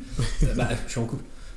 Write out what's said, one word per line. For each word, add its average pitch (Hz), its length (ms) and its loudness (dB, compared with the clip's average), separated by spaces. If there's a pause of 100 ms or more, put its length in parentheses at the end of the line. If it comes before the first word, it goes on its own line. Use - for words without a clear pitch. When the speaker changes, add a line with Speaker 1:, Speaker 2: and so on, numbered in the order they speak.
(220)
Speaker 1:
<laughs> - 220 4
Speaker 2:
Euh, 127 120 4
bah, 123 120 2 (180)
je - 60 -6
suis - 80 -2
en 117 60 2
couple. - 180 -6 (340)